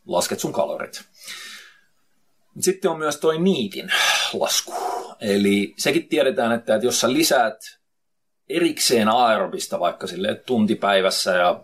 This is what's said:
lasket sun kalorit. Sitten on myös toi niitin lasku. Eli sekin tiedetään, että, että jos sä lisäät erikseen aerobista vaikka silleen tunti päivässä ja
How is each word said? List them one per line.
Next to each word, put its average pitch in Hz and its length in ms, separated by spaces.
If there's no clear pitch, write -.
lasket - 340
sun 160 120
kalorit. - 520
Sitten 185 300
on 156 80
myös 151 180
toi 160 220
niitin 151 520
lasku. - 400
Eli 101 580
sekin 160 300
tiedetään, 131 440
että, 117 220
että 110 120
jos 120 140
sä 120 120
lisäät 135 460
erikseen 135 600
aerobista 107 720
vaikka - 260
silleen 98 400
tunti 110 280
päivässä 95 600
ja 87 300